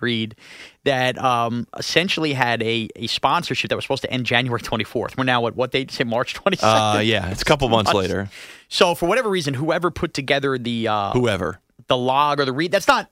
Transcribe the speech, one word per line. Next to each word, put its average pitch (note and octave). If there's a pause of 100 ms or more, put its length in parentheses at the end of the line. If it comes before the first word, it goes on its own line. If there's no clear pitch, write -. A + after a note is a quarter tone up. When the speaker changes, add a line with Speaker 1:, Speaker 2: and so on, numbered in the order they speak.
Speaker 1:
read A2+ (480)
that, B2+
um, A#2+ (120)
essentially D#3+
had A#2+
a, A2+
a A2+
sponsorship C3+
that A2+
was -
supposed C3+
to -
end B2+
January A#2+
twenty-fourth. -
We're C3
now B2
at A2
what B2+
date? C3+
Say -
March A#2
twenty-second? A2
Speaker 2:
Uh, -
yeah, G#2+
it's F#2+
a -
couple C#3
months A2
Speaker 1:
Months. F#2+
Speaker 2:
later. G2 (380)
Speaker 1:
So F3
for F3
whatever A3
reason, D#3+
whoever D#3
put -
together C#3
the, A#2
uh, G#2
Speaker 2:
Whoever. G2+ (260)
Speaker 1:
the C3+
log C#3
or -
the C3
read, D#3
that's G3
not A#3